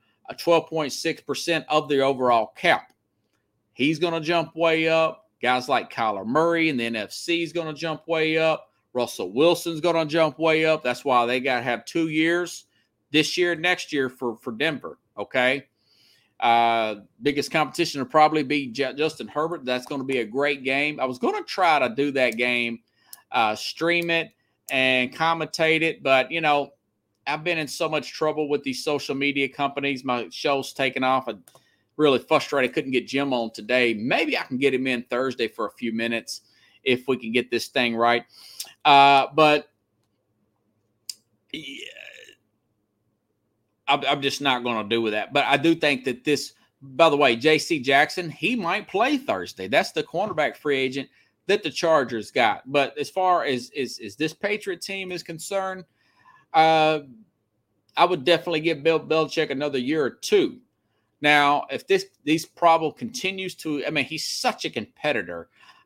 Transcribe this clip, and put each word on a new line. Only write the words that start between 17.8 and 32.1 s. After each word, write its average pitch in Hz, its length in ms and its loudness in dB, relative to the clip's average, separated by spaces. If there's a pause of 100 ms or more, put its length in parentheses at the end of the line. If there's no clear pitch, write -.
will 123 80 -6
probably 151 340 4
be 143 240 -2
Ju-, 127 260 -4
Justin 143 340 -4
Herbert. 151 380 -4
That's 123 200 -2
gonna 139 180 -6
be 131 160 -2
a 113 60 -2
great 139 380 -2
game. 139 360 -2
I 131 60 -2
was 127 140 -6
gonna 381 240 -2
try 165 360 2
to 120 140 0
do 139 180 0
that 127 260 0
game, 120 420 -2 (520)
uh, 110 240 2
stream 170 540 -2
it 165 220 -2 (400)
and 131 420 0
commentate 160 680 0
it, 160 220 -2
but, 131 280 2
you 165 100 -4
know, 143 320 0 (540)
I've 151 160 -4
been 170 140 -2
in 156 100 -4
so 165 200 -4
much 151 240 -4
trouble 156 380 -2
with 143 140 0
these 135 200 -6
social 143 320 -2
media 139 320 -2
companies. 139 560 -4
My 120 280 -4
show's 139 420 -2
taken 131 300 -2
off. 131 240 0
I'm 104 160 -10 (540)
really 143 220 4